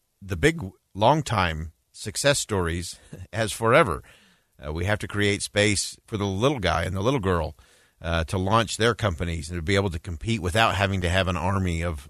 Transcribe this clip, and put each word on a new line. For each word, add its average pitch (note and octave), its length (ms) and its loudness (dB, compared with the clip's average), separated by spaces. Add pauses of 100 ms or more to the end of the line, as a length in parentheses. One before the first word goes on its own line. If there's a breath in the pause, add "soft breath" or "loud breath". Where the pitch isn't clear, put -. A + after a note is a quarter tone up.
(220)
the F#2+ 160 -8
big, D#3+ 240 2 (320)
long-time F#2+ 800 2 (200)
success - 480 0
stories F2 580 -2 (180)
<laughs> G2 180 -16
as A2+ 180 -2
forever. A2+ 520 2 (600 soft breath)
Uh, D2 80 -8
we E2+ 140 -4
have G#2 140 0
to G#2 80 -10
create G#2 340 0
space - 640 0
for A2+ 120 -6
the G2+ 80 0
little A2+ 340 0
guy E2+ 240 0
and F#2 120 -4
the F#2+ 60 -4
little C3 180 0
girl, F2 360 0 (460 soft breath)
uh, E2 220 0
to F#2+ 140 -4
launch G2 400 2
their A2+ 180 2
companies E2 540 -4
and F2 80 -6
to E2+ 40 -6
be G2 140 0
able G2 160 2
to D#2 80 -6
compete G2 420 -4
without F2+ 340 2
having G2 260 2
to F2 80 0
have F2+ 180 2
an F2+ 100 0
army F2+ 460 0
of, E2 260 -6